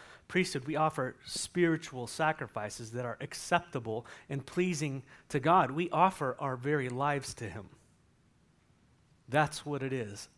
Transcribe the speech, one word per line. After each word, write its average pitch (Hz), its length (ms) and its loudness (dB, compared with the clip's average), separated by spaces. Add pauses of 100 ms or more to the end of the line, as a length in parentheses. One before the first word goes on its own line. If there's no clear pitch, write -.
(260)
priesthood? 175 400 0
We 151 100 -2
offer 151 400 2 (100)
spiritual 160 800 0
sacrifices 113 880 -2
that 123 120 -4
are 117 160 -6
acceptable 123 840 -2 (240)
and 139 160 -4
pleasing 151 560 -2 (260)
to 151 100 -2
God. 151 320 6
We 165 200 -2
offer 156 480 2
our 135 180 -2
very 135 320 0
lives 139 460 -2
to 120 100 -8
him. 95 240 -10 (1600)
That's 147 380 2
what 143 160 -2
it 135 100 -2
is, 107 460 -6